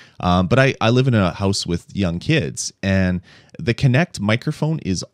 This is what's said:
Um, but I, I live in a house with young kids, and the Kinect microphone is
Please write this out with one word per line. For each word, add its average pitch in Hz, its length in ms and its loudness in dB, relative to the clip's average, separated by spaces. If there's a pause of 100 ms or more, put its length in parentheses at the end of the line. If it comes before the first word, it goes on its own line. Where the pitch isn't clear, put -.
(200)
Um, 90 260 2
but 123 140 2
I, 135 200 2
I 110 100 2
live 127 180 2
in 120 60 4
a 92 180 2
house 98 340 -2
with - 300 -6
young 87 240 -2
kids, 107 600 -4
and 95 420 0 (360)
the 110 160 -2
Kinect 139 460 0
microphone 147 600 -2
is 87 340 -4